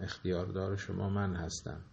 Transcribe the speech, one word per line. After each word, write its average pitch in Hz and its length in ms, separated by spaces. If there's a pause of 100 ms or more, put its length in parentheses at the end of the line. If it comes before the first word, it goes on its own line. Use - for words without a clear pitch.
اختیاردار 95 720
شما 98 340
من 98 260
هستم. 85 460 (120)